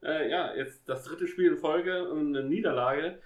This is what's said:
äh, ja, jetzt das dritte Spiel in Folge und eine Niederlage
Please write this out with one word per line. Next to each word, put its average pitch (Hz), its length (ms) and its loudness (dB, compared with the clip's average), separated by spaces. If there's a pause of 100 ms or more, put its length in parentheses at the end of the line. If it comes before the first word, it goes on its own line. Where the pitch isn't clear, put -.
äh, 156 260 0
ja, 170 240 0
jetzt - 340 -6
das 131 160 -4
dritte 175 220 -4
Spiel 180 220 4
in 151 100 4
Folge 180 500 0
und 147 280 0
eine 135 100 -2
Niederlage 147 800 0